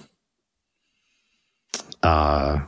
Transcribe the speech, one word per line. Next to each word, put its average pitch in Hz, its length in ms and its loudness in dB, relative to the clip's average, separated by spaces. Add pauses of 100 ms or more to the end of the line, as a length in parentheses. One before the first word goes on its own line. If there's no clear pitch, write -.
(2000)
uh, 76 640 2